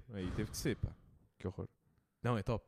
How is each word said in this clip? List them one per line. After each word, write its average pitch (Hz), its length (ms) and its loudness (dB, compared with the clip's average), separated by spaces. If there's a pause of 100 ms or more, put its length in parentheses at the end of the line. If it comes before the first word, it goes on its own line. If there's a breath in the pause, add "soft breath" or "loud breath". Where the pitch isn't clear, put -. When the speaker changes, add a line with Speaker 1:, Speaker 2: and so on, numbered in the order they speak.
(140)
Speaker 1:
Aí 92 180 -2
teve 107 200 0
que - 60 -6
ser, 123 200 2
pá. - 180 -2 (420)
Speaker 2:
Que - 100 -4
horror. 92 200 -4 (560)
Speaker 1:
Não, 120 140 4
é 101 40 0
top, 110 260 0